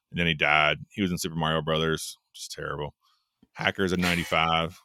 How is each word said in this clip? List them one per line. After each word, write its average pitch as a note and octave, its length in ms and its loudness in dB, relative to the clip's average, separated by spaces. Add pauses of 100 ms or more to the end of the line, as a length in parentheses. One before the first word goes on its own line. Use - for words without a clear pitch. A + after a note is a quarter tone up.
(100)
And - 80 -8
then E2+ 80 2
he E2 80 4
died. D2+ 440 4 (120)
He G#2+ 120 -4
was F2+ 100 0
in F2 60 -2
Super E2 180 -6
Mario D#2+ 260 0
Brothers, D#2+ 560 -2 (140)
which - 80 -18
is - 80 -12
terrible. D2 480 -10 (560)
Hackers G2 400 0
in F2+ 80 0
ninety-five, E2 840 0